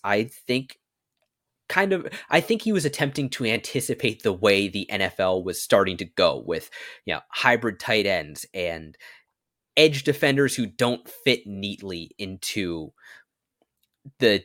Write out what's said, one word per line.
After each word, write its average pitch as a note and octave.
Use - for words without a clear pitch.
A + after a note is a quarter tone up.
I G#2
think, C3
kind F#3+
of, F3+
I E3
think A3+
he A3
was F3+
attempting C#3
to -
anticipate A2+
the G2+
way G2
the G2
N G2+
F F#2+
L F#2
was F2+
starting G2
to F#2
go D#2+
with, D#2+
you E2
know, -
hybrid A#2
tight G#2+
ends D2+
and E2
edge D3+
defenders C#3
who A#2+
don't A#2+
fit -
neatly G2
into F#2
the G#2